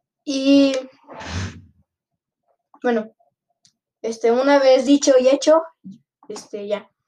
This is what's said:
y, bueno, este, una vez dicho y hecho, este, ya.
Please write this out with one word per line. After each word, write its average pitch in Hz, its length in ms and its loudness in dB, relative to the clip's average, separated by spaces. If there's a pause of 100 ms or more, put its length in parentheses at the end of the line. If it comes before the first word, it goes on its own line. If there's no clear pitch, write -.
(260)
y, 277 480 2 (2000)
bueno, 226 300 -4 (880)
este, 226 300 -4
una 277 280 2
vez 262 260 2
dicho 277 340 2
y 254 100 2
hecho, 302 340 2 (640)
este, 208 380 -14
ya. 202 220 -8 (180)